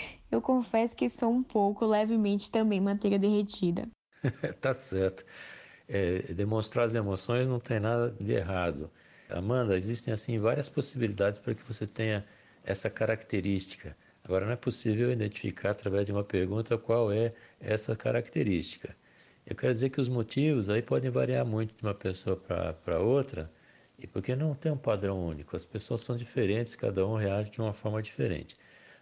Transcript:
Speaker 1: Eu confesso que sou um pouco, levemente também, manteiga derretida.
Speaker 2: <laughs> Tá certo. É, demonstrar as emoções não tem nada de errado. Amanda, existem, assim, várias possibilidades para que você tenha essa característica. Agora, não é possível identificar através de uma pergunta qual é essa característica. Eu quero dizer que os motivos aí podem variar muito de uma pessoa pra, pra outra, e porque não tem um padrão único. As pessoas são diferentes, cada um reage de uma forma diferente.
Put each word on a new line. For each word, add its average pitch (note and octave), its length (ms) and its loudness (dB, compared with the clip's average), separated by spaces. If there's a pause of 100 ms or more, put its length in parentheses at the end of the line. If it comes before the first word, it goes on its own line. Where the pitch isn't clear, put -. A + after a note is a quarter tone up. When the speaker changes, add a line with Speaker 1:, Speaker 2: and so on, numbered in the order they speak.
(300)
Speaker 1:
Eu A#3 100 2
confesso A#3 560 2
que B3 140 0
sou A3+ 200 0
um B3+ 120 2
pouco, G#3 420 2
levemente G#3+ 680 2
também, G#3+ 300 4
manteiga G3+ 380 2
derretida. G3+ 680 2 (340)
Speaker 2:
<laughs> - 360 -2
Tá C3 140 0
certo. F#2+ 500 0 (640)
É, F#2 460 0
demonstrar A2 540 0
as A2+ 80 0
emoções A#2 520 0
não B2+ 140 0
tem A#2 180 0
nada A#2 400 0
de G2+ 140 -2
errado. F2 580 0 (380)
Amanda, G2+ 480 0
existem, A2 380 -2
assim, A2+ 240 -2
várias B2+ 280 2
possibilidades G#2 720 0
para A2+ 160 -4
que - 80 -12
você G#2+ 240 -8
tenha G#2+ 380 -2 (400)
essa G2 240 -2
característica. G2+ 1080 -2 (300)
Agora, F#2 220 0
não A2+ 60 0
é A#2+ 40 -4
possível A#2 560 0
identificar G#2 600 -2
através G2+ 340 0
de G2+ 60 -4
uma G2+ 120 0
pergunta G#2 540 0
qual A2+ 340 2
é A2+ 220 0 (260)
essa G#2+ 340 -2
característica. A#2+ 1000 -2 (480)
Eu - 100 -8
quero B2+ 200 0
dizer B2+ 160 0
que C#3+ 100 -2
os B2 80 2
motivos B2+ 600 2
aí G#2+ 100 2
podem B2+ 300 0
variar B2+ 340 2
muito A2 320 -2
de - 60 -20
uma G#2+ 100 0
pessoa F#2+ 420 -2
pra, F2 380 -2
pra E2+ 280 -2
outra, A#2 520 0 (460)
e - 80 -16
porque - 280 -4
não D3 200 0
tem D#3 180 -2
um C#3 60 -2
padrão G2 440 0
único. D#2 320 -6
As F2+ 120 -6
pessoas A2 340 -6
são A#2+ 160 -4
diferentes, A2+ 580 0
cada G2 320 0
um A2 100 0
reage G#2 340 0
de - 100 -8
uma G#2+ 140 -2
forma G#2+ 260 -4
diferente. A2 560 -4 (460)